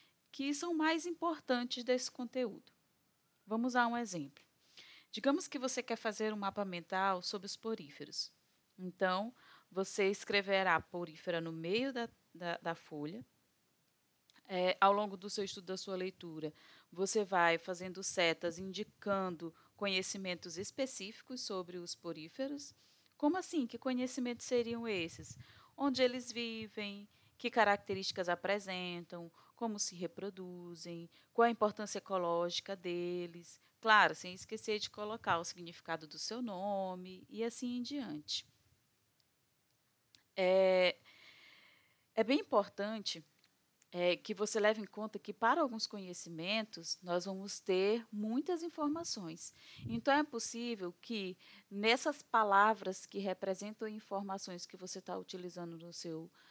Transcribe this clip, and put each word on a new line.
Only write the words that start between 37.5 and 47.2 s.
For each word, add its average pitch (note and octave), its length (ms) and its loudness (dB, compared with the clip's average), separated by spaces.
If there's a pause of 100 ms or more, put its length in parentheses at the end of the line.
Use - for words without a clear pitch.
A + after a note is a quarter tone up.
em B3 40 -2
diante. A#3 640 -6 (1900)
É, F#3 640 6 (1160)
é A3+ 80 4
bem C4+ 160 4
importante, G3+ 840 -2 (720)
é, F3 240 4
que G#3+ 160 -6
você G#3 260 0
leve G#3+ 220 4
em G3 40 -6
conta G#3 340 -8
que - 120 -10
para B3+ 300 4
alguns A#3 240 0
conhecimentos F3+ 1160 -6
nós F3+ 220 0